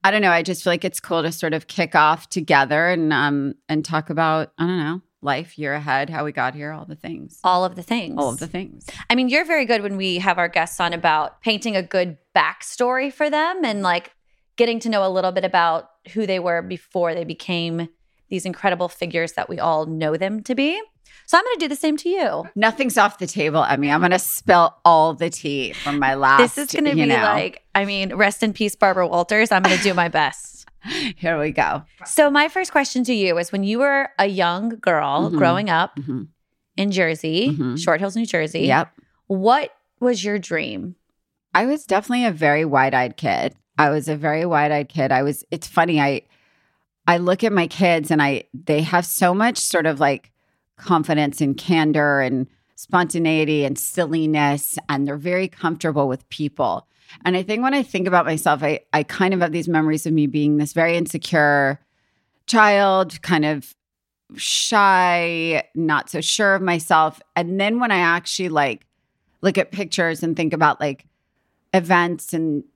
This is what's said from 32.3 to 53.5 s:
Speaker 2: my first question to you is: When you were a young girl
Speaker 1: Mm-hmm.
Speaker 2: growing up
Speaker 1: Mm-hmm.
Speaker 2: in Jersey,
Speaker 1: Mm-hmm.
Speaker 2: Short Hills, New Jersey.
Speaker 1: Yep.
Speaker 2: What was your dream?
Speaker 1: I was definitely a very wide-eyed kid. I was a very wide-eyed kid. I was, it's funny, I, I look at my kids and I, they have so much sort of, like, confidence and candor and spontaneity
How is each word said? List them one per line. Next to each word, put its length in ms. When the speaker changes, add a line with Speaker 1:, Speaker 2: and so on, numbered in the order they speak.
Speaker 2:
my 180
first 240
question 320
to 100
you 240
is: 140
When 100
you 160
were 300
a 80
young 440
girl 480
Speaker 1:
Mm-hmm. 100
Speaker 2:
growing 320
up 260
Speaker 1:
Mm-hmm. 260
Speaker 2:
in 160
Jersey, 580
Speaker 1:
Mm-hmm. 260
Speaker 2:
Short 240
Hills, 160
New 100
Jersey. 360
Speaker 1:
Yep. 300
Speaker 2:
What 440
was 240
your 140
dream? 580
Speaker 1:
I 120
was 200
definitely 400
a 60
very 320
wide-eyed 520
kid. 380
I 120
was 180
a 80
very 280
wide-eyed 440
kid. 220
I 120
was, 280
it's 180
funny, 320
I, 220
I 100
look 280
at 80
my 140
kids 440
and 100
I, 320
they 300
have 240
so 260
much 260
sort 280
of, 140
like, 320
confidence 640
and 160
candor 640
and 280
spontaneity 880